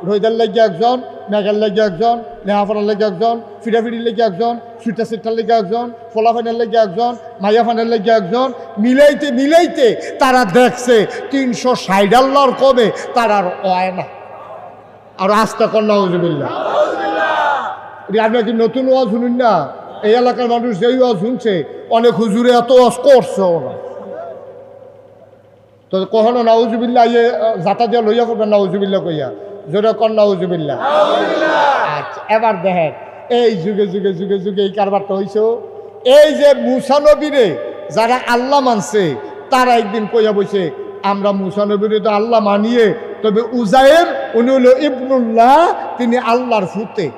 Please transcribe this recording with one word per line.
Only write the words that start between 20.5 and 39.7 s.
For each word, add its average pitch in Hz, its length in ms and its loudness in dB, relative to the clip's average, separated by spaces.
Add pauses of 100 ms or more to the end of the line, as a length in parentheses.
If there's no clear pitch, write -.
যেই 240 200 2
ওয়াজ 247 200 2
শুনছে, 208 440 -2 (260)
অনেক 233 240 4
হুজুরে 226 380 2
এত 240 200 4
ওয়াজ 247 220 6
করছে 247 480 4
ওরা। 165 480 -2 (2000)
তো 190 140 -2
কখনো 226 380 2
নাউজুবিল্লাহ 233 600 2
ইয়ে, 233 320 2
আহ, 220 220 -2
জাতা 202 300 0
দিয়া 233 140 0
লইয়া 226 240 2
পড়বেন 220 240 -2
নাউজুবিল্লাহ 196 520 0
কইয়া, 151 300 -6 (400)
জোরে 208 220 0
কর 220 140 -2
নাউজুবিল্লাহ। 180 720 -2
আচ্ছা, 285 1600 0
এবার 220 260 0
দেখেন, 175 300 0 (380)
এই 240 280 2
যুগে 196 300 -2
যুগে 196 260 -2
যুগে 196 260 -4
যুগে 196 220 -4
এই 196 80 0
কারবারটা 196 460 -2
হইছে। 196 240 -4 (680)
এই 294 240 6
যে 277 200 4
মুসা 254 460 0
নবীরে 285 720 0 (160)
যারা 226 380 0
আল্লাহ 247 320 0
মানছে, 208 560 0 (340)
তারা 254 260 4